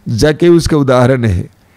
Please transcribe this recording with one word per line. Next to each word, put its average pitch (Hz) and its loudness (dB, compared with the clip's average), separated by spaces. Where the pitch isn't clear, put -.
जक्कैउस 151 0
का 160 -2
उदाहरण 127 0
है, 92 -2